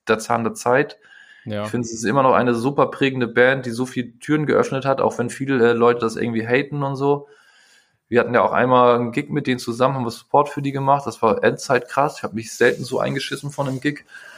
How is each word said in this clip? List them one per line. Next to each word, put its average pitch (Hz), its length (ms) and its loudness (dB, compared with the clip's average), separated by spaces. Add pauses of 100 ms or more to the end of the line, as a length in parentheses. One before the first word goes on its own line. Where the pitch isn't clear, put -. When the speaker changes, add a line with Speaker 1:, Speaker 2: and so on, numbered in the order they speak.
Speaker 1:
der 110 100 4
Zahn 117 240 -2
der 110 120 -4
Zeit. 135 440 0 (460)
Speaker 2:
Ja. 104 200 -6
Speaker 1:
Ich 107 60 -8
finde, 120 160 -4
es 113 60 -12
ist 113 120 -8
immer 123 200 2
noch 127 100 4
eine 120 200 2
super 135 320 0
prägende 131 420 -2
Band, 123 380 2
die 123 40 -8
so 120 160 -4
viele - 320 -10
Türen 151 280 -2
geöffnet 131 380 0
hat, 135 160 0
auch - 180 0
wenn 123 120 -4
viele, 131 400 0
äh, - 20 4
Leute 120 280 4
das 113 160 -2
irgendwie 113 300 -4
haten 143 360 -2
und 139 140 -4
so. 143 320 0 (800)
Wir 117 120 2
hatten 120 140 2
ja 110 80 6
auch 110 100 2
einmal 123 440 6
einen 120 160 -2
Gig 143 180 -4
mit 143 160 -4
denen 127 140 0
zusammen, 123 340 0
haben 131 100 -4
wir 113 60 -4
Support 143 400 0
für 143 120 -8
die 139 100 -4
gemacht. 139 340 0
Das 113 160 -10
war 107 220 2
Endzeit 123 440 0
krass. 147 300 -2
Ich - 60 -20
hab 107 100 -8
mich 110 180 -10
selten - 320 2
so 123 140 -6
eingeschissen 135 540 -6
von 139 160 -6
einem 131 120 -6
Gig. 143 240 -6 (340)